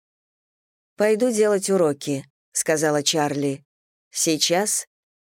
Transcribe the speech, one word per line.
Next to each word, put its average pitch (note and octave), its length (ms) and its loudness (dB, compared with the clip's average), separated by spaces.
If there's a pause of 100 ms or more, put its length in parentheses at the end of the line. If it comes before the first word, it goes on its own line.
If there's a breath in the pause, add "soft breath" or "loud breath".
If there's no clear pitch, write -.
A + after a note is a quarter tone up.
(960)
«Пойду G#3+ 340 2
делать G#3 380 2
уроки», D3 560 0 (260)
сказала D3+ 520 0
Чарли. C#3+ 600 -2 (460)
«Сейчас?» E3+ 800 -2 (420)